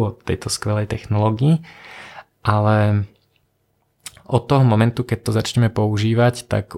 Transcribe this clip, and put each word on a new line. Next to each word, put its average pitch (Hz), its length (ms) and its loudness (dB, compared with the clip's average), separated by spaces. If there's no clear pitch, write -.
o 101 80 -2
tejto - 400 -6
skvelej 104 400 -4
technológii, 110 720 0
ale 104 640 2
od 127 200 0
toho 139 160 4
momentu, 117 400 2
keď - 200 -4
to - 80 -4
začneme 113 400 0
používať, 110 800 0
tak 101 260 -4